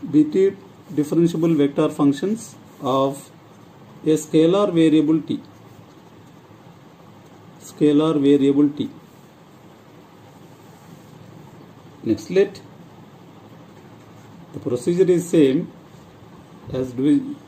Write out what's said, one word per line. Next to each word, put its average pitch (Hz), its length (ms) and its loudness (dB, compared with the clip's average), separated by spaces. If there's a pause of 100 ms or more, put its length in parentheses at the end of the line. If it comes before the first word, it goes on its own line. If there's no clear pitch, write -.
(100)
be 147 140 4
two 190 320 0 (360)
differentiable 165 640 0
vector 143 320 0
functions 160 680 -2 (240)
of 135 500 -4 (720)
a 156 120 2 (100)
scalar 180 460 2
variable 160 500 2
t, - 180 -8 (2250)
scalar 151 600 0
variable 139 500 2
t. - 200 -10 (3250)
Next, - 260 -4
let 196 300 -2 (1900)
the - 60 -14
procedure 175 520 -2
is 170 180 0
same 156 420 2 (1000)
as 127 220 -8
we 139 280 0 (260)